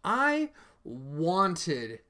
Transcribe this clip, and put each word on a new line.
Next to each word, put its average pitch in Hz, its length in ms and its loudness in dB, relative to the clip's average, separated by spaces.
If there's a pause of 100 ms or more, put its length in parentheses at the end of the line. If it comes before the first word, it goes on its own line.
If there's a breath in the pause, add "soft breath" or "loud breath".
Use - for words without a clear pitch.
I 294 460 2 (340 loud breath)
wanted 147 1300 0